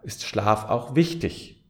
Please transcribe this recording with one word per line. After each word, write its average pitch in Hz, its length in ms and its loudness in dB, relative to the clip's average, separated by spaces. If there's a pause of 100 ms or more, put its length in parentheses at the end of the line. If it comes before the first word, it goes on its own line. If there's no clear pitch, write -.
ist - 220 -10
Schlaf 107 460 0
auch 120 260 -2
wichtig. - 760 0